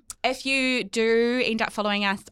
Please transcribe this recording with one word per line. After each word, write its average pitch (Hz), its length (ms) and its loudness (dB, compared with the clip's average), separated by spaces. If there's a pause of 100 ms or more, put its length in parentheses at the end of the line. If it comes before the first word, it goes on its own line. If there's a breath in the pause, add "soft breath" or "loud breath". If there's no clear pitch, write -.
(240)
if 262 220 -2
you 254 380 2
do 233 640 2
end 226 160 -2
up - 100 -2
following 208 320 -2
us 196 280 -2